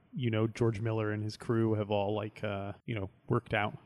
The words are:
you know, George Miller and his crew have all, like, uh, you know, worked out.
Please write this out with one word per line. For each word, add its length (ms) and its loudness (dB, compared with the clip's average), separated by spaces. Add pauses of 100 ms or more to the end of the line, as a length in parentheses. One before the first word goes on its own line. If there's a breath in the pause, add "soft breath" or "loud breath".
(140)
you 160 0
know, 180 4
George 320 2
Miller 320 0
and 100 -4
his 140 -6
crew 380 2
have 180 -2
all, 220 2
like, 300 -6
uh, 280 -4 (140)
you 100 -4
know, 120 -4 (200)
worked 260 2
out. 180 0 (120)